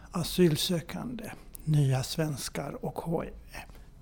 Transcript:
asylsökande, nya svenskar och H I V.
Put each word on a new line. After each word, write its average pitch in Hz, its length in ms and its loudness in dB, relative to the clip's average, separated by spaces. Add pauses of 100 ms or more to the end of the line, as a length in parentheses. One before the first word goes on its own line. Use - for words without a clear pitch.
(120)
asylsökande, - 1200 2 (320)
nya 135 400 4
svenskar 151 840 -4
och - 140 -4
H 165 240 -2
I - 40 -6
V. - 300 -14 (440)